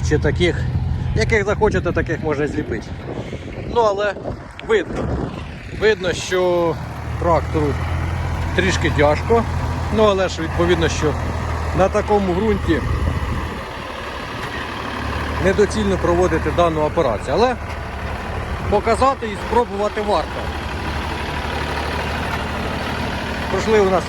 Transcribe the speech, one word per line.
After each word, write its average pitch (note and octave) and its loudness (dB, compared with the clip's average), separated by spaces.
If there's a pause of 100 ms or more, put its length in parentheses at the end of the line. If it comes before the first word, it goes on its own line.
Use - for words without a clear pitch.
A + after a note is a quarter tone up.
чи D3+ 4
таких. D#3 2 (520)
Яких A3 2
захочете, F#3 2
таких D#3 0
можна D3+ 0
зліпити. A#2 -4 (880)
Ну, A#3+ 4
але G#3 2 (540)
видно. - 2 (720)
Видно, F#3 2
що F3 2 (440)
трактору D#3 2 (880)
трішки F3 2
тяжко. D3+ 4 (520)
Ну, A3 6
але F#3+ 4
ж, E3 -4
відповідно, E3 2
що D3 0 (640)
на F#3 6
такому G3+ 2
ґрунті F#3 2 (2750)
недоцільно G3 4
проводити E3+ 2
дану E3 4
операцію. C#3 0
Але A#3 2 (1120)
показати A3 2
і G3+ -4 (100)
спробувати G#3 0
варто. F#3+ 0 (3000)
Пройшли G3 2
у F#3+ 4
нас F3+ 2